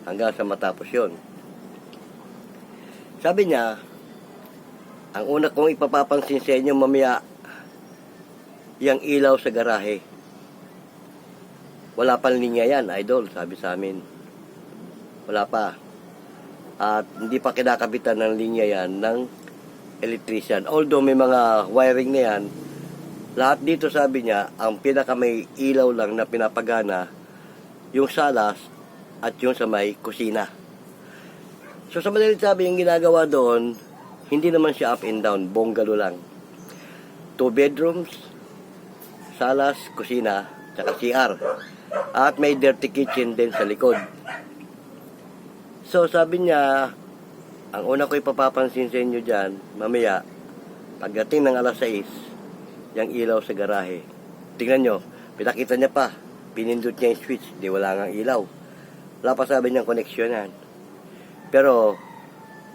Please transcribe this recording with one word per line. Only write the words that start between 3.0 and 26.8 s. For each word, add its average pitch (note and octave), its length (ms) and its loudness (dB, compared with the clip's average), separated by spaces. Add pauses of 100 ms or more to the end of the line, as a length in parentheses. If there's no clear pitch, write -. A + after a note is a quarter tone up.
Sabi F3+ 320 2
niya, A#2 240 0 (1400)
"Ang G#2 160 -6
una D3+ 240 2
kong D#3 240 2
ipapapansin C#3 640 0
sa C3+ 160 2
inyo C3 160 2
mamaya, C3+ 480 4 (1600)
yang C3+ 240 2
ilaw C#3 320 4
sa B2+ 160 0
garahe. G#2+ 480 -2 (2000)
Wala B2+ 160 4
pang B2+ 240 2
linya A#2+ 240 2
yan, B2+ 320 2
idol," G#2 320 0
sabi F2 320 -10
sa F2+ 160 -6
amin. F#2+ 240 -6 (1300)
Wala G#2 160 0
pa. G#2 320 -2 (1040)
At G#2+ 240 0 (160)
hindi A2+ 240 -4
pa C3 80 0
kinakabitan A#2+ 720 0
ng A2 160 2
linya A2+ 240 -2
yan G2 400 -2
ng A2+ 140 0 (800)
electrician. A2 720 -4
Although D3+ 320 2
may C3+ 160 4
mga A#2 560 4
wiring B2+ 400 4
na C3+ 80 4
yan, G#2 220 0 (880)
lahat C#3 320 2
dito, D#3 240 0
sabi C3+ 400 0
niya, G2+ 320 0
ang A2 160 -2
pinaka C3 400 0
may A#2+ 400 -2
ilaw C3+ 320 4
lang A2 240 0
na A2+ 160 -2
pinapagana, A2 800 -2 (880)